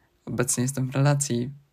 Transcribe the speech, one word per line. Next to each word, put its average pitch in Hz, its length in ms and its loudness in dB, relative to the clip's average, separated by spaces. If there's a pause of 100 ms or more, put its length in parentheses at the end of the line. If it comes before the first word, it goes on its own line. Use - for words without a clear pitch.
(260)
obecnie 120 360 -2
jestem 131 300 -2
w 131 40 -12
relacji 135 540 2 (240)